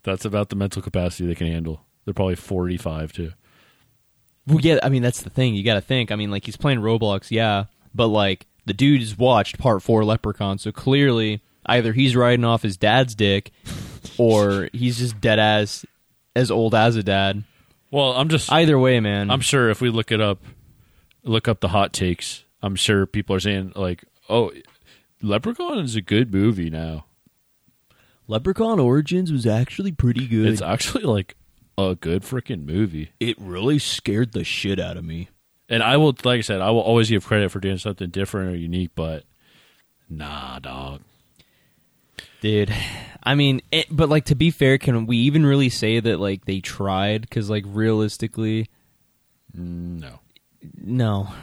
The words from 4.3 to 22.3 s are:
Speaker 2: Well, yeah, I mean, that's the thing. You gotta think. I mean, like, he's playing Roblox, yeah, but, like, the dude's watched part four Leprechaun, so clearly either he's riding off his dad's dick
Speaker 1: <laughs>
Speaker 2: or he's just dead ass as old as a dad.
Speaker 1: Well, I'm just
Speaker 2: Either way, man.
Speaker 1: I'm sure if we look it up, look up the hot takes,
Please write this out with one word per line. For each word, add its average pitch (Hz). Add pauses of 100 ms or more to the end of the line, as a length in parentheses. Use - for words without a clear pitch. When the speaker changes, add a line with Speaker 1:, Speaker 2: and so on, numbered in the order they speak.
Speaker 2:
Well, 143
yeah, 147
I 135
mean, 131
that's 120
the -
thing. 127
You 98
gotta 107
think. 120
I 107
mean, 107
like, 101
he's 107
playing 139
Roblox, 107
yeah, 110 (300)
but, 113
like, 101 (180)
the 104
dude's 120
watched 117
part 110
four 110
Leprechaun, 104
so 107
clearly 117 (240)
either 113
he's 127
riding 120
off 117
his 98
dad's 117
dick 101 (340)
Speaker 1:
<laughs> -
Speaker 2:
or 104
he's 120
just 117
dead 107
ass 107 (500)
as 123
old 110
as 113
a 110
dad. 98 (480)
Speaker 1:
Well, 139
I'm 139
just 156
Speaker 2:
Either 156
way, 127
man. 101
Speaker 1:
I'm 131
sure 123
if 104
we 123
look 113
it 110
up, 101 (840)
look 110
up 110
the -
hot 98
takes, - (180)